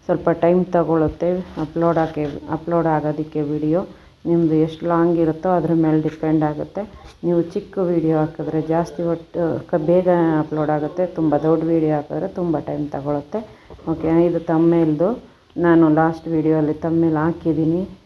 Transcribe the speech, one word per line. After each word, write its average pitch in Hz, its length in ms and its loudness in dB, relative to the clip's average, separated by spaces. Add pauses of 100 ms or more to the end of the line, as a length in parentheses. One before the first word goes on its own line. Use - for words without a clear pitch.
ಸ್ವಲ್ಪ 175 240 0 (140)
ಟೈಮ್ 180 180 4 (120)
ತಗೊಳುತ್ತೆ 160 540 0 (360)
ಅಪ್ಲೋಡ್ 165 380 0
ಹಾಕಿ, 156 220 -4 (320)
ಅಪ್ಲೋಡ್ 165 400 -2
ಆಗೋದಕ್ಕೆ 151 460 -4 (100)
ವಿಡಿಯೋ. 151 300 -2 (480)
ನಿಮ್ಮದು 170 260 2 (100)
ಎಷ್ಟು 160 260 -8
ಲಾಂಗ್ 170 320 2
ಇರುತ್ತೋ 160 340 -2
ಅದ್ರ 160 140 0 (120)
ಮೇಲೆ 156 220 4
ಡಿಪೆಂಡ್ 156 440 0
ಆಗುತ್ತೆ. 151 320 -8 (440)
ನೀವು 170 160 2 (120)
ಚಿಕ್ಕ - 200 -8 (180)
ವಿಡಿಯೋ 160 300 2
ಹಾಕಿದ್ರೆ 156 380 -4 (120)
ಜಾಸ್ತಿ 170 380 -2
ಹೊತ್ತು 170 340 -4 (260)
ಕ-, 170 200 0
ಬೇಗ 180 180 4 (360)
ಅಪ್ಲೋಡ್ 151 340 -2
ಆಗುತ್ತೆ, 151 280 -2 (120)
ತುಂಬ 156 280 2
ದೊಡ್ಡ 165 180 2 (100)
ವಿಡಿಯೋ 156 260 2
ಹಾಕಿದ್ರೆ 156 300 -6 (100)
ತುಂಬ 165 200 -2 (100)
ಟೈಮ್ 147 160 -4 (100)
ತಗೊಳುತ್ತೆ, 143 460 -6 (500)
ಓಕೆ? 160 220 -2 (160)
ಇದು 170 120 -2 (100)
ತಮ್ಮೇಲ್ದು 165 580 2 (560)
ನಾನು 165 240 6 (100)
ಲಾಸ್ಟ್ 165 360 0
ವಿಡಿಯೋಲಿ 156 400 2 (100)
ತಮ್ಮೇಲ್ 165 400 2
ಹಾಕಿದ್ದೀನಿ. 165 580 0 (220)